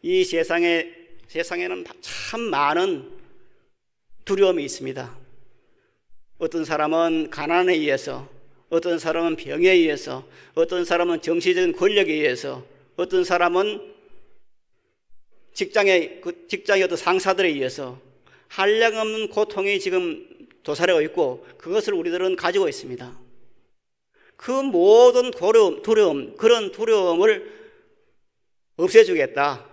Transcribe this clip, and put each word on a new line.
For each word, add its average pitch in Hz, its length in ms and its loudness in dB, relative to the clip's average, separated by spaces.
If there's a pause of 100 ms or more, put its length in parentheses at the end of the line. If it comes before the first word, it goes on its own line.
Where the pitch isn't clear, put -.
이 180 220 2
세상에, 170 680 0 (360)
세상에는 175 580 -8 (160)
참 - 400 -10
많은 156 680 0 (1160)
두려움이 190 380 2
있습니다. 131 540 -10 (1200)
어떤 165 280 -4
사람은 160 640 0
가난에 175 440 0
의해서, 139 560 -2 (400)
어떤 165 300 0
사람은 165 360 -2
병에 156 340 0
의해서, 147 580 0 (280)
어떤 170 300 0
사람은 175 360 0
정치적인 175 520 0
권력에 190 400 2
의해서, 131 520 -4 (320)
어떤 180 260 -2
사람은 180 680 -2 (1600)
직장의, 190 680 0
그 - 260 -12
직장의 190 360 0
어떤 175 140 -2
상사들에 185 520 0
의해서 131 500 -6 (480)
한량없는 220 840 0
고통이 202 500 -2
지금 180 480 -4 (360)
도사리고 160 380 2
있고 151 440 -2 (120)
그것을 208 360 -2
우리들은 175 420 -2
가지고 180 320 0
있습니다. 123 520 -10 (1160)
그 - 160 -10
모든 247 800 6
두려움, 202 500 2
두려움, 190 560 2
그런 226 340 2
두려움을 196 800 2 (1300)
없애주겠다. 156 960 2